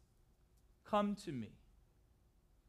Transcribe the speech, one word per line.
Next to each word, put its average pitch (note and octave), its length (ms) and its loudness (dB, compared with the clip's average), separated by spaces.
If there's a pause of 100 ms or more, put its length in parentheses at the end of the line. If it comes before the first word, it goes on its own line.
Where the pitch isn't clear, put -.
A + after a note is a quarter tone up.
(840)
"Come G#3 320 4
to - 140 -8
me, A2+ 200 -6 (1160)